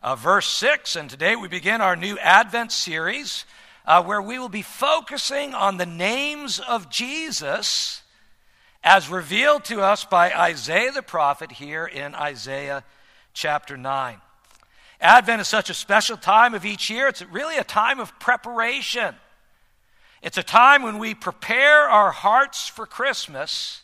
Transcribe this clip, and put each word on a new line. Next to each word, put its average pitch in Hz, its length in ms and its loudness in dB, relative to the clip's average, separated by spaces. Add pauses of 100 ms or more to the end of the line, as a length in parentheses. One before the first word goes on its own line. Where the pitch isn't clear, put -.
uh, 123 120 -4
verse 170 320 2
six, - 500 -2
and 151 120 -10
today 156 260 -2
we 208 140 -10
begin 185 320 -2
our 185 160 2
new 196 220 -6
Advent 220 540 4
series, 185 720 -6 (400)
uh, 170 160 6
where 202 180 -4
we 226 180 -8
will 254 120 -10
be 202 100 -8
focusing 285 920 -4
on 196 240 0
the 180 80 -2
names 247 760 -6
of 226 300 -6
Jesus 240 1120 -6 (840)
as 170 240 6
revealed 190 560 0
to 226 160 -6
us 196 240 2
by 175 260 4
Isaiah 170 640 0
the 277 80 -6
prophet 151 520 -4
here 151 340 -10
in 143 280 -12
Isaiah 139 720 -8 (480)
chapter 147 460 -6
nine. 127 420 -6 (800)
Advent 214 400 8
is 175 80 -4
such 214 220 -2
a 170 40 -6
special 208 440 0
time 220 340 4
of 196 140 -8
each 208 240 -8
year. 254 180 -2
It's - 140 -6
really 269 340 -8
a 247 80 -2
time 240 340 0
of - 220 -12
preparation. 233 960 -2 (1040)
It's - 160 -8
a 180 60 -2
time 269 400 6
when 214 160 -6
we 220 160 -8
prepare 277 760 2
our 208 220 6
hearts 240 580 0
for 220 160 -14
Christmas - 1000 -8